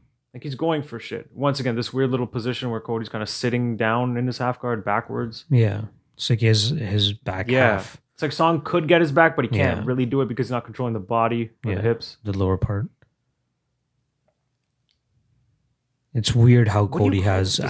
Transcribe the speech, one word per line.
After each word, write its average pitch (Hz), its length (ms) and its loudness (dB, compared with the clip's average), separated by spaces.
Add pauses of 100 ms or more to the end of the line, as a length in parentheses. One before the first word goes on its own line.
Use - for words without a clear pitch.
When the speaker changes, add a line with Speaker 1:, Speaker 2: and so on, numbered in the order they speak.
(340)
Speaker 1:
Like, 127 100 -16
he's 143 100 -8
going 156 300 -2
for 117 160 -12
shit. - 340 -12
Once 139 260 -2
again, 123 160 -2
this 120 160 -6
weird 131 200 0
little 123 160 -2
position 123 420 -6
where 113 100 -4
Cody's 113 300 -6
kinda 107 160 -6
sitting 120 520 -2
down 120 380 0
in 123 120 -2
his 120 100 -4
half 123 220 -2
guard 117 260 -6
backwards. 113 640 -6
Speaker 2:
Yeah. 107 360 2 (300)
It's - 140 -6
like 113 120 2
his, 110 280 2
his 104 440 -2
back 113 360 -8
Speaker 1:
Yeah. 127 240 4
Speaker 2:
half. 95 240 -6 (160)
Speaker 1:
It's - 80 -16
like 147 100 -2
Song 165 300 2
could 170 260 -2
get 170 140 6
his 151 100 2
back, 160 240 4
but 127 100 0
he 110 40 -2
can't 127 300 2
Speaker 2:
Yeah. - 80 -6
Speaker 1:
really 127 180 0
do 135 160 0
it 117 60 0
because 117 200 -4
he's 123 40 -6
not 120 140 -4
controlling 117 280 -6
the 107 60 -4
body 113 500 0 (160)
or 107 60 -4
Speaker 2:
Yeah. 92 60 -2
Speaker 1:
the 98 40 -4
hips. 117 420 -2
Speaker 2:
The 101 140 -4
lower 95 200 2
part. 104 300 -2 (3250)
It's 110 200 0
weird 120 360 8
how 104 160 4
Speaker 1:
What 98 60 -2
do - 120 0
you 95 60 4
Speaker 2:
Cody 98 120 2
Speaker 1:
call 98 120 2
Speaker 2:
has, 95 240 0
Speaker 1:
this - 20 -2
Speaker 2:
I - 100 -4